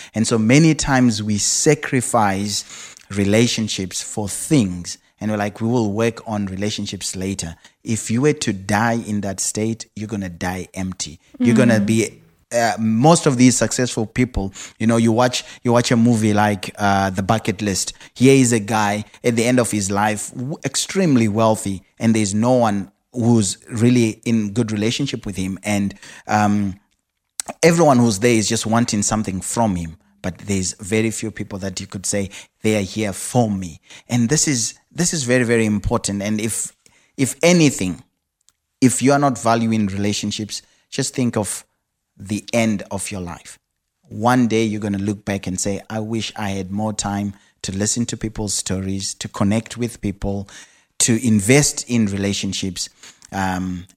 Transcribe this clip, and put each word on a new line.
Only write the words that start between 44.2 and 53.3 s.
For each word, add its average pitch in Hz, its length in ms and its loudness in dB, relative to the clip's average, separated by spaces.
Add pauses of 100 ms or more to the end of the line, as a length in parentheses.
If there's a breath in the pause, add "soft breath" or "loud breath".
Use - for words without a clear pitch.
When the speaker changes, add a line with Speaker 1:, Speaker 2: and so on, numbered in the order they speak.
Speaker 1:
day 110 160 2
you're 107 160 -2
gonna 101 180 -4
look 101 260 -4
back 98 220 -4
and 92 120 -6
say, 98 300 -4
"I 110 120 -6
wish 110 360 -6
I 104 140 -6
had 98 220 -6
more 107 200 -2
time 101 420 -4 (280 soft breath)
to - 80 -8
listen 104 360 -2
to 110 100 -8
people's 107 380 -6
stories, 95 600 -4
to - 140 -12
connect 110 480 0
with 117 240 -6
people, 101 480 -6 (500 loud breath)
to 117 260 2
invest 113 640 4
in 113 200 2
relationships." 98 800 -4 (420 loud breath)